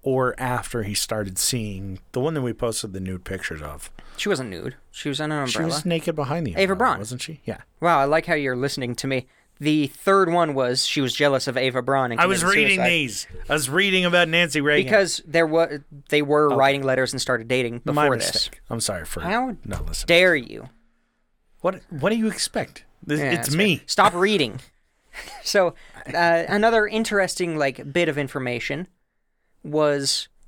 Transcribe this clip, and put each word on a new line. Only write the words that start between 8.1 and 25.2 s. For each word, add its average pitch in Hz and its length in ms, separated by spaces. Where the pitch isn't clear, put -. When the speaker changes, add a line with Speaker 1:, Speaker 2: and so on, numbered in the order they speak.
Speaker 2:
how 170 80
you're 135 220
listening 127 400
to - 100
me. 131 200
The 151 260
third 190 440
one 165 240
was 127 300
she - 160
was 127 140
jealous 139 340
of 123 80
Ava 127 240
Braun 131 320
and 113 80
Speaker 1:
I 175 60
was 185 140
Speaker 2:
committed 190 180
Speaker 1:
reading 202 200
Speaker 2:
suicide. 180 120
Speaker 1:
these. 139 360
I 135 60
was 135 160
reading 185 340
about 175 240
Nancy 160 320
Reagan. 147 240
Speaker 2:
Because 196 400
there 165 220
wa-, 156 320
they 151 120
were 147 260
Speaker 1:
Okay. 127 80
Speaker 2:
writing 135 260
letters 131 300
and 131 100
started 113 260
dating 120 300
before 143 320
Speaker 1:
My 127 60
Speaker 2:
this. - 180
Speaker 1:
mistake. - 340
I'm 117 120
sorry 90 260
for - 140
Speaker 2:
How 220 440
Speaker 1:
not 98 220
listening. - 200
Speaker 2:
dare 175 300
you? 117 320
Speaker 1:
What, 185 280
what 160 220
do 226 60
you 220 100
expect? - 580
This, 147 140
Speaker 2:
Yeah, 139 100
Speaker 1:
it's 120 180
Speaker 2:
that's 139 80
Speaker 1:
me. 190 220
Speaker 2:
fair. - 100
Stop 202 260
reading. 175 500
<laughs> - 60